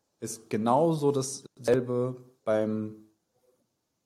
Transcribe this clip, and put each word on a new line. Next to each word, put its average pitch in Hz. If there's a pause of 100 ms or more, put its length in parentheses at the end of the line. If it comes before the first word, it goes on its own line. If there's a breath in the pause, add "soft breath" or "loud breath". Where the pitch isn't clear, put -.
(200)
ist -
genauso 143
dasselbe 127 (300)
beim, 107 (1120)